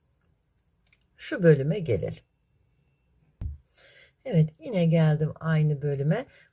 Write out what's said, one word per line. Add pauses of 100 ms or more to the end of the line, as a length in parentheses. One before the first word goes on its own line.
(1160)
şu
bölüme
gelelim. (2000)
Evet, (100)
yine
geldim
aynı
bölüme. (280)